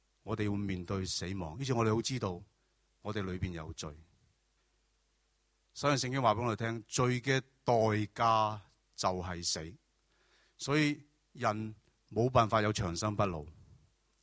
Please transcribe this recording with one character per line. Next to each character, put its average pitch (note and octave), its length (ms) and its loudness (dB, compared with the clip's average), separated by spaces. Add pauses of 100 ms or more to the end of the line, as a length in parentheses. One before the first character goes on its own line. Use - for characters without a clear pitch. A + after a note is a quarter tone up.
(240)
我 G#2 120 -6
哋 G#2+ 80 -2
要 G#2 120 0
面 F#2+ 300 -4
對 F#2+ 200 -4
死 F2+ 300 -6
亡。 E2+ 220 -8
於 C3+ 60 -8
是 C3 100 -2
我 A#2 120 4
哋 G#2+ 100 4
好 A#2 60 0
知 B2+ 180 -4
道， F#2+ 240 -4 (580)
我 G#2 120 -8
哋 G#2 80 -2
裏 F#2 180 -4
邊 F#2 120 -2
有 D#2+ 220 -10
罪。 - 160 -10 (1800)
所 C#3+ 160 0
以 D3 60 4
聖 B2+ 160 -2
經 C3+ 100 0
話 A2+ 120 6
俾 A2 100 0
我 A2+ 140 0
哋 - 20 -18
聽， A2+ 260 -4
罪 B2 360 0
嘅 C3+ 200 0 (220)
代 B2+ 100 4 (400)
價 A2 460 2 (360)
就 - 120 -2 (160)
係 F2 180 -8
死。 E2+ 320 -6 (840)
所 C#3+ 200 -2
以 D3 240 0 (300)
人 A2 420 -2 (380)
冇 A#2+ 180 2
辦 A#2+ 200 6
法 A2 120 4
有 G#2+ 120 2
長 F2+ 220 -2
生 G#2 200 -2
不 G#2 80 2
老， E2+ 220 -2 (760)